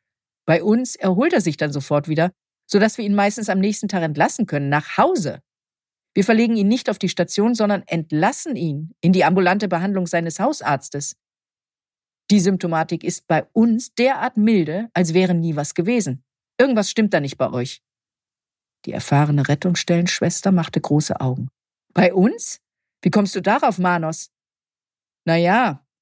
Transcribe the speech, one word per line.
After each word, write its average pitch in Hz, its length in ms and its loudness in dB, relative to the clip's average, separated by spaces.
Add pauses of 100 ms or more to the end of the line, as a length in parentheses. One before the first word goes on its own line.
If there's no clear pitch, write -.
(440)
Bei 170 200 2
uns 233 320 0
erholt 196 360 2
er 277 80 2
sich 160 160 -2
dann 151 160 -2
sofort 147 360 -2
wieder, 160 240 0 (340)
sodass 208 320 2
wir 226 60 -6
ihn 202 100 0
meistens 208 340 0
am 190 120 0
nächsten 202 280 -2
Tag 180 140 -2
entlassen 160 440 0
können, 139 220 -2
nach 147 300 -2
Hause. 226 420 0 (760)
Wir 196 100 2
verlegen 226 320 4
ihn 202 120 2
nicht 233 220 0
auf 202 80 -4
die 185 120 -2
Station, 208 440 0
sondern 208 320 0
entlassen 170 680 -2
ihn 156 340 -6 (100)
in 175 120 4
die 180 120 4
ambulante 185 440 2
Behandlung 185 380 -2
seines 165 340 -4
Hausarztes. 147 760 -4 (1160)
Die 202 100 6
Symptomatik 170 640 -2
ist - 240 -6
bei 156 240 0
uns 226 420 0
derart 254 440 0
milde, 165 560 2
als 170 180 0
wäre 180 220 2
nie 165 220 0
was 147 180 -4
gewesen. 175 500 -2 (340)
Irgendwas 240 320 2
stimmt 214 220 0
da 165 80 2
nicht 139 160 -6
bei 131 140 -2
euch.“ 123 320 -6 (1040)
Die - 60 -8
erfahrene 143 540 0
Rettungsstellenschwester 175 1040 0
machte 165 300 0
große - 400 0
Augen. 127 280 -4 (440)
„Bei 180 220 4
uns? 247 480 0 (400)
Wie 175 80 2
kommst 202 260 0
du 180 60 -2
darauf, 226 360 0
Manos?“ 170 520 -2 (960)
„Na 165 100 2
ja, 175 500 0 (160)